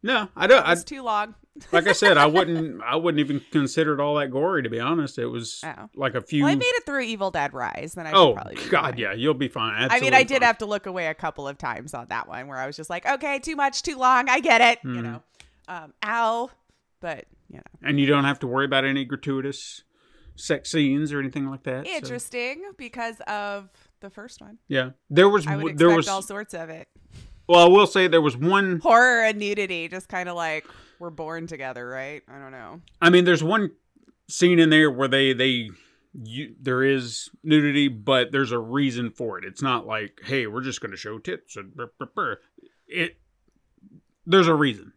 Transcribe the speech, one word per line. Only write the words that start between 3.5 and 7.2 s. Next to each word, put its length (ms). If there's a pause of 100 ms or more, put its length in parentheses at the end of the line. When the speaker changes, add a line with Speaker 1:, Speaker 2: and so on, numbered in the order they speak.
Speaker 1:
consider 420
it 60
all 160
that 160
gory, 320
to 60
be 100
honest. 400
It 80
was 360
Speaker 2:
Oh. 320
Speaker 1:
like 200
a 60
few 220
Speaker 2:
Well, 80
I 40
made 100
it 220
through 140
Evil 280